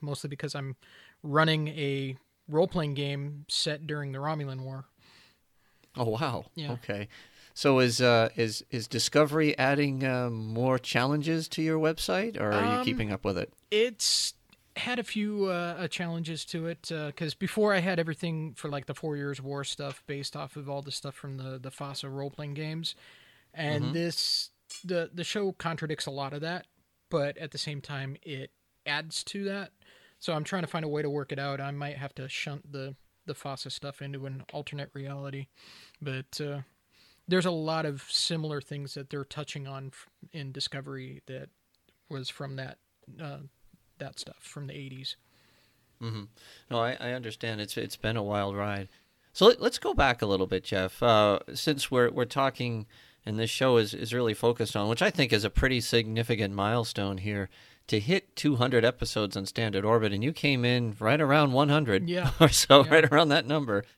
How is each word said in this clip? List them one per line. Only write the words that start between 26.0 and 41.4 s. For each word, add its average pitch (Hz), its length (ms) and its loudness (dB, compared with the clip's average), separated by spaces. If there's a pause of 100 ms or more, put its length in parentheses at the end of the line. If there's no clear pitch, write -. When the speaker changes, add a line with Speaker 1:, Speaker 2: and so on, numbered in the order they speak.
Speaker 1:
a 143 60 -8
lot 139 200 -6
of 143 100 -8
that, 170 260 -8 (420)
but 143 280 0
at 156 120 -10
the - 80 -10
same 147 220 -6
time, 139 420 -8
it 139 300 -12 (340)
adds 156 380 -4
to 202 220 -8
that. 196 260 -8 (480)
So 175 120 -4
I'm 151 120 -2
trying 185 180 -4
to 151 60 -4
find 160 160 -4
a 151 40 -4
way 147 140 -2
to 147 80 -2
work 143 220 -4
it 139 80 -6
out. 139 200 -4
I 139 120 -8
might 143 240 -8
have 139 180 -10
to 131 140 -10
shunt 147 420 -8
the, 139 240 -10 (320)
the 143 80 -6
fasa 135 380 -10
stuff - 280 -10
into 139 260 -8
an 135 260 -10
alternate 147 420 -8
reality. 139 540 -10 (520)
But, 131 400 -8
uh, 143 200 -6 (640)
there's 180 200 4
a 185 40 0
lot 160 340 -2
of 143 240 -4
similar 156 520 -2
things 143 340 -10
that 139 160 -12
they're 143 140 -6
touching 143 420 -10
on 135 220 -12
f-, - 200 -20 (240)
in 139 200 -10
Discovery 135 760 -8
that 131 220 -12 (600)